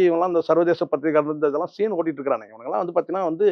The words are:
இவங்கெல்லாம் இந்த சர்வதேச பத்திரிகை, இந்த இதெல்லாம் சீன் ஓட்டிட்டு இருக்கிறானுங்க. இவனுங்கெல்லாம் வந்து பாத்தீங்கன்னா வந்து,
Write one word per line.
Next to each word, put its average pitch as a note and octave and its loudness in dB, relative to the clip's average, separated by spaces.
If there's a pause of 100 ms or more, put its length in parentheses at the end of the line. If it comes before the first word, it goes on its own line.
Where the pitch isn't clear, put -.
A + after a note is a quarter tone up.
இவங்கெல்லாம் F3 2
இந்த E3 2
சர்வதேச E3 2
பத்திரிகை, D3+ 0
இந்த D3+ -2
இதெல்லாம் D#3 -4
சீன் G#3+ -2
ஓட்டிட்டு D#3+ -4
இருக்கிறானுங்க. A2+ -4
இவனுங்கெல்லாம் D3 -6
வந்து F3 -6
பாத்தீங்கன்னா F3 -2
வந்து, E3 0